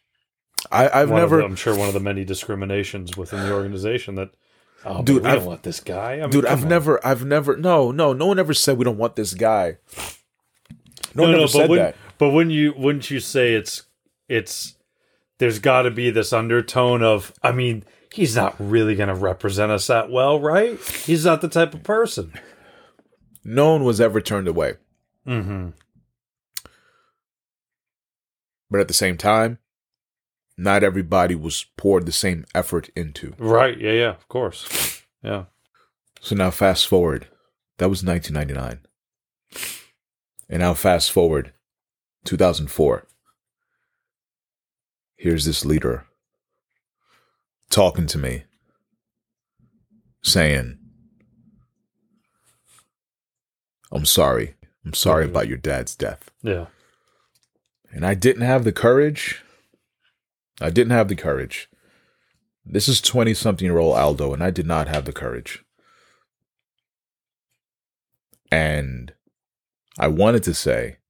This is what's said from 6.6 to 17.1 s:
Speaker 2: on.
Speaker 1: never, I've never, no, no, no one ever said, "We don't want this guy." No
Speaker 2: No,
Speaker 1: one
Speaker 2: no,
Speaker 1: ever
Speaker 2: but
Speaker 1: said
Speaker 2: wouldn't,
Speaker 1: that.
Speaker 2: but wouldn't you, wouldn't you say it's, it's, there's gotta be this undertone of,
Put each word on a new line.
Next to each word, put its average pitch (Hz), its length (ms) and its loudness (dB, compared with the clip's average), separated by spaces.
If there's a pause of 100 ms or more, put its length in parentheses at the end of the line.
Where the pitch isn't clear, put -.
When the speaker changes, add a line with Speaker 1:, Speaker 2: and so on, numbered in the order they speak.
Speaker 2:
on. 156 40 -2
Speaker 1:
never, 156 380 2
I've 127 180 0
never, 143 320 0
no, 160 360 2
no, 147 200 2
no 135 140 0
one 190 140 2
ever 156 120 0
said, 135 260 2
"We 123 60 2
don't 117 140 0
want 113 160 -2
this 101 180 -4
guy." 95 440 0 (1400)
No 143 80 2
Speaker 2:
No, - 0 -
Speaker 1:
one 165 100 6
Speaker 2:
no, 175 40 6
Speaker 1:
ever 160 60 6
Speaker 2:
but 143 80 4
Speaker 1:
said 147 200 4
Speaker 2:
wouldn't, 95 240 4
Speaker 1:
that. - 20 -20 (220)
Speaker 2:
but 147 120 4
wouldn't 160 240 4
you, 151 220 2
wouldn't 139 360 0
you 131 80 -4
say 123 340 2
it's, - 300 -4 (440)
it's, - 460 -6 (640)
there's 117 220 0
gotta 127 320 4
be 120 180 0
this 107 220 0
undertone 120 680 0
of, 107 300 2 (120)